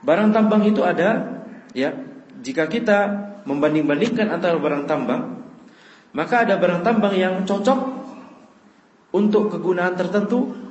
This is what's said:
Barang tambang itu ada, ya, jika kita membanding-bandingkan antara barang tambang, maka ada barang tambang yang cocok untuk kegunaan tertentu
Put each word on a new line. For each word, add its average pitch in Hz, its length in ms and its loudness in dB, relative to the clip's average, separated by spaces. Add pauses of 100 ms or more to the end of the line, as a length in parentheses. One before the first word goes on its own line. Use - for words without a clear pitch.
Barang 202 240 4
tambang 208 400 4
itu 180 160 2
ada, 175 560 0 (320)
ya, 135 240 -2 (480)
jika 156 240 -2
kita 226 280 2 (480)
membanding-bandingkan 151 880 0
antara 170 240 0
barang 143 320 -2
tambang, 127 560 -4 (720)
maka 170 240 2
ada 196 160 2
barang 175 240 2
tambang 208 320 2
yang 185 320 0
cocok 247 340 2 (1300)
untuk 208 400 2
kegunaan 180 400 -2
tertentu 208 640 -2 (120)